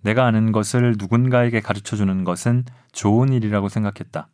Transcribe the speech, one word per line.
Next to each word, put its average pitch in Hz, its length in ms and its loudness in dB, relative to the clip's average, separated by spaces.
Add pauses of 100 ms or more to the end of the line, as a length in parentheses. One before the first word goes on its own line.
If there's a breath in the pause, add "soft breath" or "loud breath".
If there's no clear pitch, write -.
내가 113 260 0
아는 110 260 2
것을 117 440 2
누군가에게 117 640 0
가르쳐주는 101 640 -4
것은 120 400 -2 (280 loud breath)
좋은 117 400 2
일이라고 104 360 0
생각했다. 101 640 -6